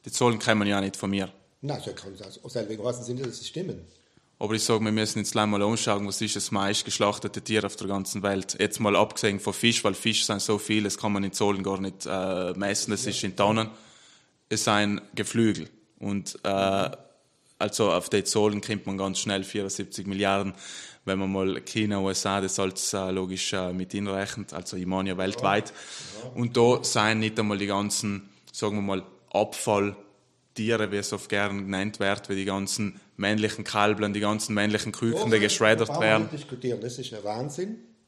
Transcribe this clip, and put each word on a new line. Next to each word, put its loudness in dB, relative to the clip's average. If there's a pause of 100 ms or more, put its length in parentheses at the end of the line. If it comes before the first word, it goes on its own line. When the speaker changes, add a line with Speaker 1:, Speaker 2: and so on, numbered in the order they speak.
Speaker 1:
Die -10
Zahlen 4
kommen 4
ja 2
nicht -4
von -4
mir. 0 (320)
Speaker 2:
Nein, -6
so -8
kann -14
es -18
aus, -18
aus -16
dem -6
wahrsten -4
Sinne, -6
dass -8
sie -14
stimmen. -8 (580)
Speaker 1:
Aber 0
ich 0
sag, 4
wir 2
müssen 0
jetzt -2
gleich 4
mal 2
anschauen, 2
was -4
ist -2
das -4
meist 0
geschlachtete 0
Tier 0
auf -6
der -6
ganzen -4
Welt. -2
Jetzt 0
mal 4
abgesehen 2
von -4
Fisch, 4
weil 4
Fisch 0
sind 0
so 2
viele, 0
das -2
kann 0
man 0
in -4
Zahlen 2
gar -2
nicht, -8
äh, -2
messen, -2
das -2
Speaker 2:
Ja. -4
Speaker 1:
ist -4
in -4
Tonnen. 4 (800)
Es 0
sind 4 (140)
Geflügel. 2 (300)
Und, -6
äh, 2 (680)
also 2
auf 2
die 2
Zahlen 2
kommt -4
man -6
ganz -2
schnell, -2
vierundsiebzig -6
Milliarden, 2 (520)
wenn 0
man 0
mal 0
China, 0
U 0
S -2
A, 2
das -2
als, -2
äh, -2
logisch, -2
äh, -2
mit -6
inrechnet, -4
also -10
ich -4
meine 0
ja -4
weltweit. 0
Speaker 2:
Ja. -14
Ja. -12
Speaker 1:
Und 0
da 8
sind 2
nicht 0
einmal 0
die -2
ganzen, -2 (220)
sagen -2
wir 0
mal, -2 (260)
Abfalltiere, 0
wie -2
es -4
oft -8
gern 0
genannt -4
wird, 0
wie -2
die -2
ganzen -4 (160)
männlichen 0
Kalblern, 2
die -2
ganzen 0
männlichen 0
Küken, 0
die 4
Speaker 2:
Das 6
Speaker 1:
geschreddert 6
Speaker 2:
brauchen -2
wir 4
Speaker 1:
werden. 6
Speaker 2:
nicht -6
diskutieren, -6
das -8
ist -10
ein -12
Wahnsinn. -6 (300)